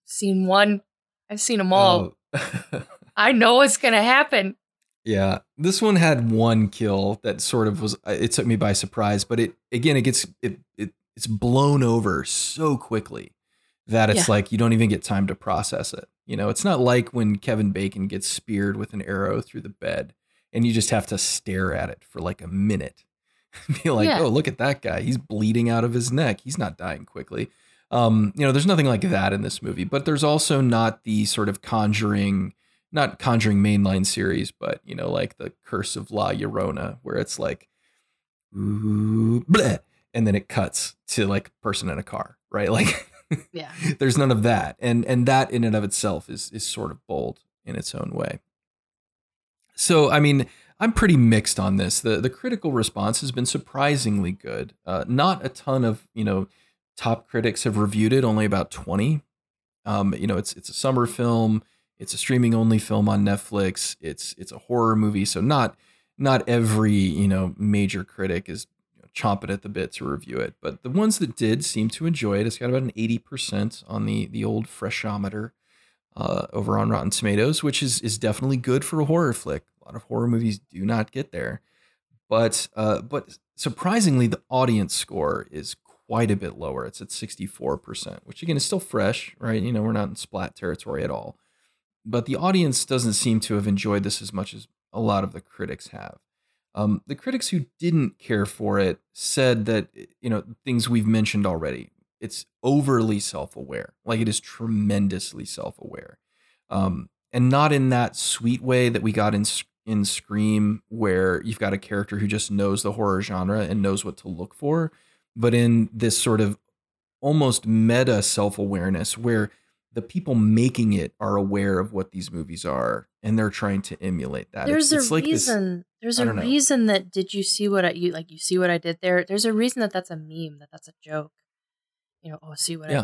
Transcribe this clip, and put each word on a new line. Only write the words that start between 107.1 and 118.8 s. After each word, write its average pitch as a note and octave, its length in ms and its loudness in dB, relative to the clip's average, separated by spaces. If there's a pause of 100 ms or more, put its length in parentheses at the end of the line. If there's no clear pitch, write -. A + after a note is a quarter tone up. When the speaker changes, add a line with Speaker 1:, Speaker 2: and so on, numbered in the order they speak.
Speaker 2:
and B2 180 4
not D3 220 4
in C3+ 180 2
that A#2+ 260 0
sweet - 460 -2
way B2 280 2
that A#2+ 120 -2
we G#2+ 120 0
got G#2 200 2
in G#2 80 0
S-, - 220 -2 (220)
in G#2+ 180 0
Scream, G#2+ 840 0
where F#2+ 540 0
you've A2 160 -6
got G2 140 -2
a G2 40 0
character G2+ 400 -6
who G#2 100 0
just G#2 240 -4
knows G2+ 320 0
the G2+ 100 -2
horror G2+ 280 0
genre G2+ 400 -2
and G2 200 -2
knows G2 220 0
what F2+ 140 -10
to - 100 -20
look F#2 260 -10
for, D#3 380 -2 (440)
but A#2 180 2
in A#2 400 4
this A2 240 0
sort A2 240 2
of G#2 160 0 (640)
almost C#3 440 2
meta A2+ 560 4
self-awareness G2 960 -2